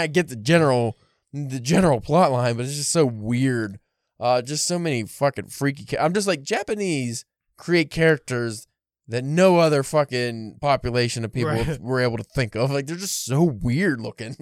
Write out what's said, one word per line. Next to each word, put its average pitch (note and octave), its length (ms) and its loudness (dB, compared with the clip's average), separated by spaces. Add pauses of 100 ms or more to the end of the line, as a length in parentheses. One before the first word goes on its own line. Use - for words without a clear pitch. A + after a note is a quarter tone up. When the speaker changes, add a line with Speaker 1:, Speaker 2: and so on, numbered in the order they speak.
Speaker 1:
I E3 60 -2
get D#3 200 0
the B2+ 80 -10
general, B2 600 2 (340)
the C3+ 300 -8
general D3+ 400 2
plot D3 320 2
line, B2 240 0
but B2 80 -4
it's C#3 100 -8
just D3 160 -6
so D#3+ 140 4
weird. A#2 720 -2 (400)
Uh, B2 220 2
just D3 260 -4
so F3 100 -2
many D3+ 260 -2
fucking C3 440 -2
freaky C#3 380 -4
ca-, - 180 -6
I'm D#3+ 100 2
just G3+ 140 0
like, D#3 160 -2
Japanese E3 800 -4 (340)
create E3 320 0
characters C3 800 0 (400)
that A#2+ 160 -4
no F3 360 4
other D3+ 240 4
fucking B2 760 -2
population A#2+ 640 0
of G#2+ 80 -6
people A#2+ 200 -2
Speaker 2:
Right. A#2 280 -2
Speaker 1:
were B2+ 220 -2
able A#2+ 160 0
to A2 60 -8
think A#2+ 320 -4
of. A#2+ 160 2
Like, C#3 160 -2
they're E3 100 -6
just F#3+ 260 -6
so C#3 200 2
weird C3+ 580 0
looking. A2+ 400 -10